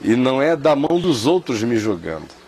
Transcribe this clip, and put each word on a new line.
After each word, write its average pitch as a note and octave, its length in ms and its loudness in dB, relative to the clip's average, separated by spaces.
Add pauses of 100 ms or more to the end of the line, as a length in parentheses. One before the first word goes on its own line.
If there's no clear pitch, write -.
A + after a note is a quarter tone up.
E A2+ 160 2
não C3 260 2
é D#3+ 140 2
da D3+ 180 2
mão D#3 240 0
dos D3 280 -2
outros D3+ 360 0
me A#2 140 0
julgando. E2 500 -4 (220)